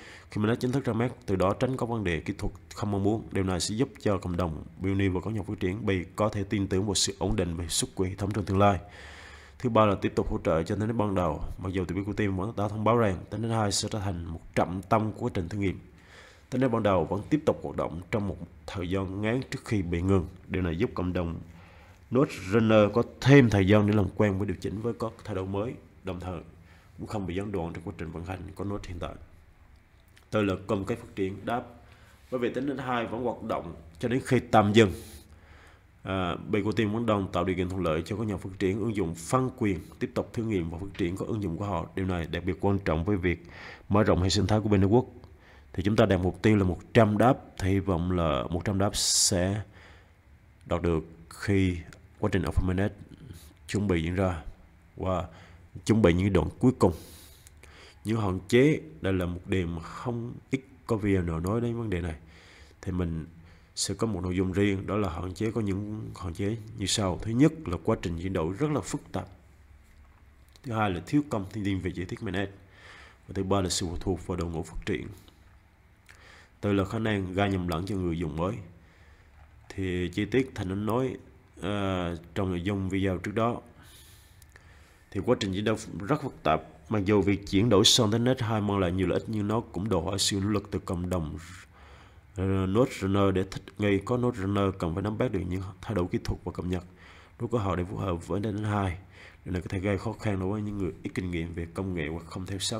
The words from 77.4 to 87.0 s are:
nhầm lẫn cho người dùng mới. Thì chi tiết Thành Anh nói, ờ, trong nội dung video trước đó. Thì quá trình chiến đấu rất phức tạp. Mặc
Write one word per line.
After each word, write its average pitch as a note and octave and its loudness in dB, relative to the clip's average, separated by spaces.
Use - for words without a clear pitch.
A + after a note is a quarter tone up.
nhầm F2+ -2
lẫn E2+ -2
cho G#2 -4
người F2 -2
dùng D#2 -4
mới. F#2 -2
Thì F2+ -2
chi G#2+ 0
tiết B2+ 0
Thành F#2+ -6
Anh G2+ -4
nói, A#2 -2
ờ, F#2+ -2
trong G2 0
nội F2 -2
dung F#2+ -2
video F#2+ 0
trước G2+ -6
đó. A2+ 0
Thì G2 -4
quá A#2+ 4
trình F#2+ -2
chiến G#2 -2
đấu A2 2
rất C#3+ 0
phức - -10
tạp. D#2 4
Mặc G#2 0